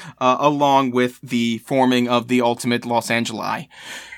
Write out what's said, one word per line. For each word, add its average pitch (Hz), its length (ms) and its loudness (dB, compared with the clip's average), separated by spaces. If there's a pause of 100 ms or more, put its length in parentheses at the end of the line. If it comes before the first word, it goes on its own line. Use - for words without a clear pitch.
(200)
uh, 127 200 2
along 139 520 2
with 123 300 0
the 117 380 0
forming 127 480 2
of 120 200 0
the 123 140 2
Ultimate 120 440 -2
Los 117 240 -2
Angeli. 117 580 -4 (500)